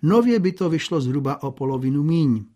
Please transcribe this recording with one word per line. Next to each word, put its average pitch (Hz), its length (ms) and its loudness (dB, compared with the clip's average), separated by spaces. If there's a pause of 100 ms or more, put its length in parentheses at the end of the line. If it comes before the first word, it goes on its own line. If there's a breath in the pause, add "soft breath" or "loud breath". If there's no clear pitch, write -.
Nově 233 380 4
by 185 120 0
to 180 180 -2
vyšlo 160 320 -2
zhruba 135 420 -4
o 139 80 -6
polovinu 135 520 -2
míň. 147 400 2 (120)